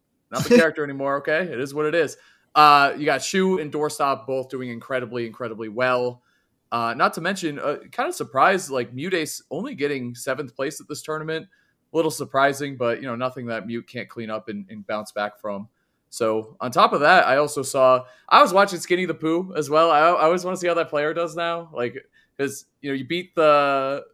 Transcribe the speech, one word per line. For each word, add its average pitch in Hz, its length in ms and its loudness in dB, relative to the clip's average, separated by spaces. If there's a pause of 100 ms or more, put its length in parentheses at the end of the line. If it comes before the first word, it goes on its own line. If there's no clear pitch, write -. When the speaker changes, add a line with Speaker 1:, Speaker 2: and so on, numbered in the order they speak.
(320)
Speaker 1:
Not 127 120 -4
the 240 120 4
Speaker 2:
<laughs> - 20 8
Speaker 1:
character 156 260 2
anymore, 139 340 -4
okay? 156 240 -2
It 151 180 -6
is 139 120 -6
what 151 140 -4
it 151 80 -2
is. 123 240 0 (380)
Uh, 143 420 8
you 147 80 -6
got 139 160 0
Shu 190 380 0
and 151 120 -8
Doorstop 147 540 -2
both 131 240 -4
doing 127 220 -8
incredibly, 120 560 -6
incredibly 110 420 -10
well. 123 540 -2 (480)
Uh, 117 260 -2
not 196 160 2
to 175 80 -10
mention, 175 380 -4
uh, 135 180 -4 (140)
kind 277 180 -4
of - 60 -8
surprised, 143 560 2
like, 123 200 -4
Mute 151 220 -6
Ace 156 380 -4
only 208 240 -6
getting 131 400 -4
seventh 131 400 -6
place 147 260 -6
at - 60 -20
this 147 160 -12
tournament. 160 420 -6 (480)
A 151 40 -4
little 160 140 2
surprising, 139 680 0
but, 117 240 -2
you 135 60 -10
know, 117 100 -6
nothing 127 300 -6
that 110 200 -6
Mute 117 180 -8
can't 113 220 -12
clean 113 220 -12
up 110 180 -8
and, 101 220 -10
and 107 180 -16
bounce 107 240 -6
back 104 300 -6
from. 104 260 -10 (420)
So, 110 520 -2
on 123 100 -6
top 214 220 4
of 151 80 0
that, 160 260 6
I 131 80 4
also 143 280 0
saw, 127 420 4 (240)
I 233 120 10
was 175 120 4
watching 196 260 2
Skinny 180 260 0
the 160 80 -2
Pooh 170 440 -2
as 143 120 -2
well. 160 220 4
I, 147 80 6
I 165 240 6
always 170 220 2
wanna 185 100 -4
see 175 140 -2
how 170 60 2
that 165 120 0
player 151 260 -2
does 165 220 -4
now. 170 380 -6
Like, 123 240 -4 (400)
'cause, 139 260 -6 (160)
you 143 100 -8
know, 139 60 -4
you 131 100 -6
beat 175 300 -6
the 143 800 2